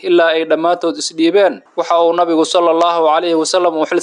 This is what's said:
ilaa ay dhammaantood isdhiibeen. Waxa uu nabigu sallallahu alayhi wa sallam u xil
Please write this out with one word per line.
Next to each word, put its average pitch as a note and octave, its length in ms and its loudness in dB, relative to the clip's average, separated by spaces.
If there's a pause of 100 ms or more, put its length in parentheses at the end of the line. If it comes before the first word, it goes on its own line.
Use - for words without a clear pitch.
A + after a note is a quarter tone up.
ilaa E3+ 320 2
ay D#3+ 80 -2
dhammaantood D#3+ 560 -2
isdhiibeen. E3 640 0 (120)
Waxa E3+ 280 -2
uu E3+ 80 2
nabigu E3+ 320 0
sallallahu E3+ 640 0
alayhi E3+ 260 0
wa D#3+ 140 0
sallam F3 320 -2
u D3+ 80 -2
xil F3 140 -2